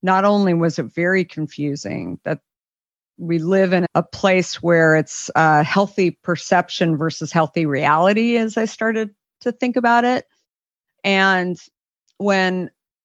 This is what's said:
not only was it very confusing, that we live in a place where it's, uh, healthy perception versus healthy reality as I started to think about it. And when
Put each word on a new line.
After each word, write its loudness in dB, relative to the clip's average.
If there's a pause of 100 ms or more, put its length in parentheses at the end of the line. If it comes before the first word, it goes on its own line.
not 2
only 2
was 0
it -4
very -2
confusing, -8
that -6 (800)
we -4
live 2
in 2
a 2
place -2
where 4
it's, -2
uh, 4
healthy 0
perception -2
versus -6
healthy 0
reality 2
as -2
I -2
started -4 (260)
to -2
think -4
about 2
it. 0 (760)
And 0 (600)
when 0 (340)